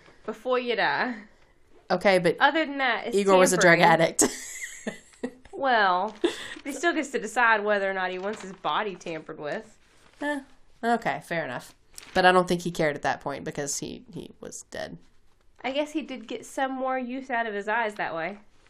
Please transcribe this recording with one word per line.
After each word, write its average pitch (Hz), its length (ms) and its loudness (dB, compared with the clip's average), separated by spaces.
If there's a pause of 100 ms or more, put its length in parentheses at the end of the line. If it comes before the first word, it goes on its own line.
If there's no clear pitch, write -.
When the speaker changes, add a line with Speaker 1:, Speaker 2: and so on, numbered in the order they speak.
(240)
Speaker 1:
before 247 340 -2
you 240 160 -2
die. 190 400 0 (760)
Speaker 2:
Okay, 185 280 4
but 170 220 2
Speaker 1:
Other 294 240 4
than 277 140 -6
that, 247 300 -2
it's 190 80 -2
Speaker 2:
Igor 196 220 6
was 185 140 6
a 180 60 2
drug 170 200 8
Speaker 1:
tampering. 170 220 6
Speaker 2:
addict. - 240 2
<laughs> - 140 -2 (1160)
Speaker 1:
Well, 214 640 2 (480)
he - 80 -8
still 339 240 0
gets 285 160 -2
to 240 80 -4
decide 220 460 2
whether 202 260 2
or - 20 -4
not 185 200 -4
he 185 80 -6
wants 208 220 -6
his 190 100 -12
body 180 420 -4
tampered 160 460 -10
with. 156 360 -10 (460)
Speaker 2:
Eh, 294 160 -2 (460)
okay, 226 420 -2
fair 165 180 -4
enough. 131 300 -10 (400)
But 185 100 4
I 180 60 10
don't 185 160 6
think 180 160 0
he 180 80 -4
cared 156 240 0
at 147 80 -10
that 135 180 -2
point 143 220 -8
because 147 360 -6
he, - 260 -10 (100)
he - 160 -14 (100)
was - 300 -16
dead. - 280 -10 (640)
Speaker 1:
I 254 80 -4
guess 294 180 -4
he 311 120 -4
did 233 260 -12
get - 180 -10
some 269 240 -4
more 262 260 -4
use 262 320 -8
out 233 200 -2
of 208 60 -8
his 202 120 -6
eyes 214 300 -2
that 165 180 -6
way. 170 240 -8 (320)